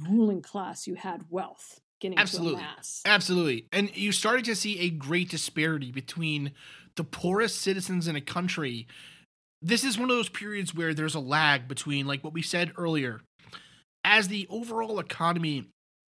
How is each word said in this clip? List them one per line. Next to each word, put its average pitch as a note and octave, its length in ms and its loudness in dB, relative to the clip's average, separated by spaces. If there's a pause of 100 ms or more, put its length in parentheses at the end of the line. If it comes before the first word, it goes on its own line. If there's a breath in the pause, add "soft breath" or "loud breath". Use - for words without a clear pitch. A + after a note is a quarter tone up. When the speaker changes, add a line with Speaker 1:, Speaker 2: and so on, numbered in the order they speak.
Speaker 1:
ruling G#3 360 4
class, - 420 -10
you F#3 100 -6
had F3+ 360 -8
wealth - 480 -8 (200)
getting F#3+ 200 0
Speaker 2:
Absolutely. E3+ 420 0
Speaker 1:
to - 0 -
amass. - 420 -12
Speaker 2:
Absolutely. F3+ 680 4
And G3+ 240 2
you G3+ 140 0
started A3+ 340 4
to A3+ 100 0
see G#3 240 -2
a F3+ 100 2
great E3 400 0
disparity D#3 640 -2
between C#3+ 600 -4 (440 loud breath)
the F3 80 -2
poorest G3 560 0
citizens F#3 480 0
in D#3+ 80 0
a C#3+ 60 -2
country. C#3+ 640 -4 (720 loud breath)
This G#3+ 220 2
is B3 140 0
one B3+ 120 0
of B3 60 6
those A3+ 140 0
periods G#3 440 -6
where D#3+ 200 0
there's D#3 220 -2
a D#3+ 40 -2
lag C#3+ 480 4
between, C#3 400 -4
like, C#3 160 -4
what D#3 100 -8
we E3 80 -4
said F3 360 0
earlier. D3+ 440 -2 (840 loud breath)
As G3+ 240 6
the G3+ 200 -4
overall A3+ 500 -2
economy, E3 680 0 (400)